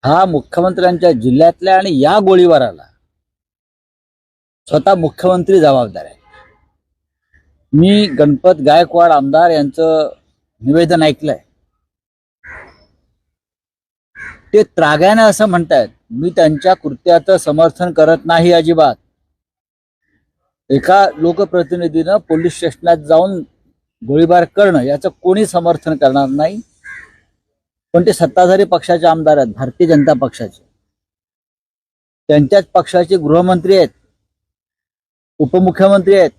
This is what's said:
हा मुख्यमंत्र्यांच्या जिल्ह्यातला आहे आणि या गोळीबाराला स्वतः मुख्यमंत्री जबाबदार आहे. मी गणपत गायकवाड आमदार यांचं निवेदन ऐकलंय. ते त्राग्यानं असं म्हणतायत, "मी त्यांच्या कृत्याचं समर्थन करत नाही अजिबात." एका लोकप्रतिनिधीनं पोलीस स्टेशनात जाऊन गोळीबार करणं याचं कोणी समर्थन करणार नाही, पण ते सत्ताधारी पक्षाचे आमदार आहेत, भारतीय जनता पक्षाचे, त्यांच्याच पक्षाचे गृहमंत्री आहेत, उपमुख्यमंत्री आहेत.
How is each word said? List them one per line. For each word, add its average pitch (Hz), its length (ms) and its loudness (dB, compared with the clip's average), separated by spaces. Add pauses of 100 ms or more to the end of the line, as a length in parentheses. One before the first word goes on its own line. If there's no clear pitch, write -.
हा 170 200 2
मुख्यमंत्र्यांच्या 175 840 -2
जिल्ह्यातला 147 580 0
आहे 190 100 2
आणि 175 220 -2
या 170 180 2
गोळीबाराला 165 640 2 (1800)
स्वतः 160 280 0
मुख्यमंत्री 180 640 -2
जबाबदार 120 460 0
आहे. - 100 -20 (1600)
मी 196 340 2
गणपत 147 580 0
गायकवाड 170 460 2
आमदार 147 380 2
यांचं 156 640 -2 (480)
निवेदन 160 420 0
ऐकलंय. 147 340 -4 (3250)
ते 214 100 4
त्राग्यानं 180 680 0
असं 214 160 -2
म्हणतायत, 165 440 -2 (220)
"मी 143 180 -6
त्यांच्या 170 440 0
कृत्याचं 170 640 0
समर्थन 160 560 -2
करत 156 320 2
नाही 170 260 2
अजिबात." 160 440 2 (1700)
एका 180 480 2
लोकप्रतिनिधीनं 170 1000 -4
पोलीस 165 380 -4
स्टेशनात 170 420 -4
जाऊन 165 460 -2 (640)
गोळीबार 165 360 2
करणं 180 380 0
याचं 143 280 -4
कोणी 190 360 -2
समर्थन 170 520 -4
करणार 135 320 0
नाही, 165 320 -4 (1300)
पण 170 120 0
ते 180 80 0
सत्ताधारी 180 500 0
पक्षाचे 175 420 -2
आमदार 156 320 2
आहेत, 117 180 -2
भारतीय 131 320 -4
जनता 151 340 2
पक्षाचे, - 480 -10 (1600)
त्यांच्याच 151 380 2
पक्षाचे 180 520 -2
गृहमंत्री 180 600 0
आहेत, 165 120 2 (1500)
उपमुख्यमंत्री 190 840 0
आहेत. 156 200 2